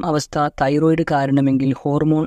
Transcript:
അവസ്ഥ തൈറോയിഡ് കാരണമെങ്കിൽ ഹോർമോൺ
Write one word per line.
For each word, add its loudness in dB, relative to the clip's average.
അവസ്ഥ -2
തൈറോയിഡ് 0
കാരണമെങ്കിൽ 0
ഹോർമോൺ 0